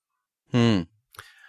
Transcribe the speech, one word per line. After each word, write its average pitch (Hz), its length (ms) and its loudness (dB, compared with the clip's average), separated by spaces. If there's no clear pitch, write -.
Hmm. 117 300 2